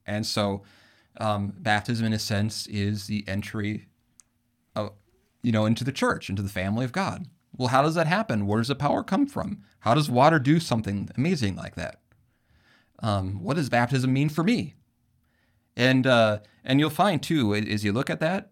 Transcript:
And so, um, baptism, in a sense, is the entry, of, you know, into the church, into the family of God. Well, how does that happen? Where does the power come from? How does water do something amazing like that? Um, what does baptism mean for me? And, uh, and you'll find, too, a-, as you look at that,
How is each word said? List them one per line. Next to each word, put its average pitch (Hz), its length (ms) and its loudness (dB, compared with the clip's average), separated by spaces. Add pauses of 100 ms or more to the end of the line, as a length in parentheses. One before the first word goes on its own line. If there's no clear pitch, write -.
And 107 200 -6
so, 101 380 -6 (560)
um, 101 380 -4
baptism, 113 480 -2
in 110 80 0
a 107 60 -2
sense, 107 480 -4
is 101 400 -4
the 104 200 -6
entry, 104 600 -6 (880)
of, 104 180 -6 (480)
you 117 100 0
know, 110 140 4
into 113 180 2
the 131 80 -2
church, - 380 -2
into 98 120 -4
the 98 80 -4
family 101 360 -2
of 120 60 -6
God. 180 360 -4 (280)
Well, 127 140 -2
how 131 120 4
does 156 140 2
that 165 120 2
happen? 156 400 0
Where 107 120 2
does 117 80 0
the 139 80 0
power - 280 -2
come 277 220 0
from? - 380 -8 (160)
How 113 140 2
does 147 160 2
water 123 300 6
do 147 200 4
something 101 580 -2
amazing 127 380 0
like 90 200 -12
that? 78 240 -10 (1000)
Um, 98 400 -2
what 117 140 -2
does 147 140 -2
baptism 123 440 2
mean 143 160 2
for 160 140 0
me? 170 320 0 (1000)
And, 127 300 4
uh, 113 340 4 (240)
and 131 160 2
you'll 151 100 2
find, 180 340 2
too, 123 300 2
a-, 104 80 2
as 104 240 -2
you 101 80 2
look 131 160 -2
at - 100 -4
that, 180 320 -2